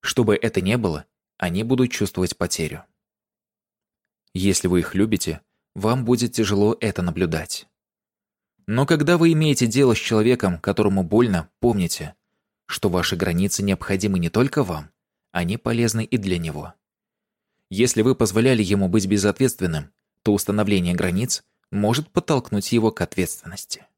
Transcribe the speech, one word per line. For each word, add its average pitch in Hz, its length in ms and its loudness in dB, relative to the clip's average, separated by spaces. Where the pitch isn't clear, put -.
Что - 220 0
бы 104 120 4
это 107 260 -2
ни 98 140 0
было, 90 300 -4
они 90 260 -4
будут 127 280 0
чувствовать - 460 -4
потерю. - 480 -6
Если 95 340 0
вы 90 120 4
их - 160 -4
любите, 101 460 -2
вам 113 320 -2
будет 120 280 2
тяжело 104 460 2
это 101 220 -2
наблюдать. 85 680 -4
Но 123 180 0
когда 160 320 2
вы 165 160 4
имеете 151 340 2
дело 123 260 4
с 110 60 0
человеком, 107 600 2
которому 98 440 2
больно, 98 460 2
помните, 90 560 -2
что - 240 -2
ваши 87 260 0
границы 90 480 -2
необходимы 98 540 -2
не 85 120 -2
только 139 340 0
вам, 78 260 -8
они 87 260 -4
полезны 117 460 -2
и 120 140 -2
для 95 200 -2
него. 80 360 -8
Если 110 320 0
вы 127 140 4
позволяли 113 480 2
ему 98 240 0
быть 95 180 2
безответственным, 95 840 0
то 104 100 2
установление 98 600 0
границ 90 480 -2
может 110 380 -2
подтолкнуть 123 640 -2
его 110 200 2
к - 100 -8
ответственности. - 840 -8